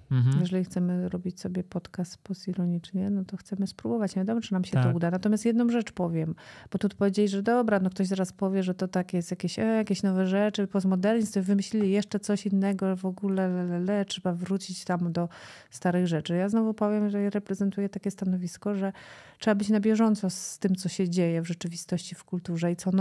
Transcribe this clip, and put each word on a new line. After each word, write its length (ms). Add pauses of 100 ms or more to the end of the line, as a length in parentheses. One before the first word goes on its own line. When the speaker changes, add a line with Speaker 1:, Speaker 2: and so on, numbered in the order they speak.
(100)
Speaker 1:
Mhm. 300
Speaker 2:
Jeżeli 240
chcemy 440
robić 320
sobie 240
podcast 540
postironicznie, 920
no 140
to 120
chcemy 300
spróbować. 500
Nie 40
wiadomo, 200
czy 120
nam 120
się 80
to 100
Speaker 1:
Tak. 140
Speaker 2:
uda. 140
Natomiast 340
jedną 260
rzecz 220
powiem, 420 (380)
bo 60
tu 100
powiedzieli, 400
że 140
dobra, 380
no 100
ktoś 160
zaraz 260
powie, 300
że 120
to 140
tak 260
jest 160
jakieś, 280
e, 40
jakieś 400
nowe 240
rzeczy, 400
postmodernizm, 680
to 80
wymyślili 480
jeszcze 300
coś 260
innego 500
w 100
ogóle, 420
le, 160
le, 160
le, 240
trzeba 280
wrócić 520
tam 280
do 160 (420)
starych 360
rzeczy. 280
Ja 140
znowu 260
powiem, 360
że 200
reprezentuję 580
takie 220
stanowisko, 640
że 180 (460)
trzeba 160
być 140
na 120
bieżąco 500
z 280
tym, 180
co 120
się 200
dzieje 340
w 40
rzeczywistości, 680
w 100
kulturze 480
i 40
co 140 (100)